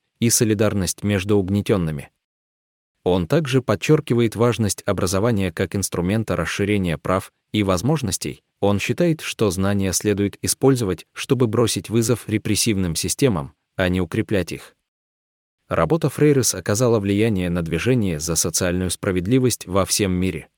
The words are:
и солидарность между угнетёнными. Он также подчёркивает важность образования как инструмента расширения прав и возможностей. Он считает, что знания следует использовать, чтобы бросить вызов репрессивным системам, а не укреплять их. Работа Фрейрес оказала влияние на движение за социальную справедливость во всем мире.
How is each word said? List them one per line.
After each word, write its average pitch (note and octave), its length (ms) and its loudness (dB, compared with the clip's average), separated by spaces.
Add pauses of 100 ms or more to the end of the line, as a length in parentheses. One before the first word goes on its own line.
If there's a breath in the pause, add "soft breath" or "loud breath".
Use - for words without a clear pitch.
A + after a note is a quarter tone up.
(200)
и A#2 100 2
солидарность G#2 760 0
между G#2 340 0
угнетёнными. F#2 720 0 (920)
Он F2+ 240 2
также C3+ 340 2
подчёркивает A#2+ 760 2
важность A2 500 0
образования G2 680 0
как F#2 240 -4
инструмента F#2+ 600 -2
расширения F#2 600 0
прав - 340 -4 (200)
и G#2+ 100 0
возможностей. F#2+ 800 -2 (200)
Он G2+ 180 2
считает, D#3+ 420 0
что - 300 -2
знания F#2+ 400 0
следует G2+ 500 0
использовать, A#2+ 680 0
чтобы B2+ 360 0
бросить G#2+ 420 -2
вызов A2+ 400 0
репрессивным G2 680 0
системам, F2 580 0 (220)
а F#2 140 0
не F2+ 100 0
укреплять F#2 540 -2
их. - 220 -16 (920)
Работа G#2 420 0
Фрейрес C3+ 460 2
оказала A2+ 440 2
влияние G2+ 500 2
на F2 120 0
движение E2+ 580 0
за D#2+ 160 -4
социальную F2+ 540 -2
справедливость G#2 760 0
во F#2 180 0
всем F#2+ 280 0
мире. F2+ 340 -2 (100)